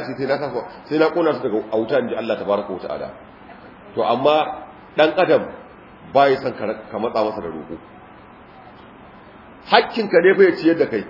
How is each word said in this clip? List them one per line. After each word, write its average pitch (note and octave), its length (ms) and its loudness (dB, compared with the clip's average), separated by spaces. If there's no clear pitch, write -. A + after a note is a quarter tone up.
ce C3+ 120 -10
sai C3+ 100 -4
na C3+ 100 0
sa, C#3+ 120 -6
sai D3 120 -4
na D#3 120 4
kona D#3 240 2
su - 80 -6
daga G#2+ 200 -2
a A2+ 40 0
wuta, A2+ 220 0
inji A#2 160 -4
Allah A2+ 220 -2
tabaraka G2+ 340 -2
wa F2+ 80 -8
ta'ala. D2 320 -8
To A2+ 80 -2
amma C#3+ 600 0
ɗan D#3 220 4
adam D#3 260 4
ba C#3 160 6
ya C3 80 4
son C3+ 160 -6
ka, A2+ 120 -8
ka A2 100 -8
matsa A#2 260 -2
masa G#2+ 160 -6
da F2 80 -8
roƙo. D#2 280 -12
Hakkinka G3+ 540 2
ne F#3+ 120 6
fa F#3+ 80 6
ya F3 120 4
ciyar D#3+ 220 2
da C#3 100 4
kai. G#2+ 220 -4